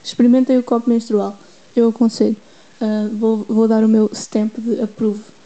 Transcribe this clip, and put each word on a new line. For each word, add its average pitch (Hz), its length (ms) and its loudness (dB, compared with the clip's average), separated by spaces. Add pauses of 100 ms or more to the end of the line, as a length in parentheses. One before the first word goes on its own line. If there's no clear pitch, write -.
Experimentem 254 540 2
o 247 40 0
copo 240 260 -2
menstrual, 208 480 -2 (380)
eu 233 140 2
aconselho. 220 480 0 (440)
Ah, 214 320 -2
vou, 220 360 -2
vou 226 180 2
dar 220 180 2
o 220 40 4
meu 214 260 4
stamp 214 440 -4
de 226 220 -4
approve 214 400 -4 (240)